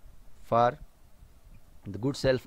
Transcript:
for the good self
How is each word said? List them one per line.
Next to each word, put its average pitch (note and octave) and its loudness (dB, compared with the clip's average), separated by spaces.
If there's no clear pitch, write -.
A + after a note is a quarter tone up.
for A#2+ 6
the F#2+ -8
good C#3 -2
self C3 0